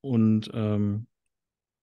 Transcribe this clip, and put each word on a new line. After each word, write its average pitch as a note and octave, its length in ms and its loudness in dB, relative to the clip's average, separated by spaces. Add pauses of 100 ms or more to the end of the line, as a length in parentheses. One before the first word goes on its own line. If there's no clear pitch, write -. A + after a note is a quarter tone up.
Und, A2 520 2
ähm, G#2 540 -2 (760)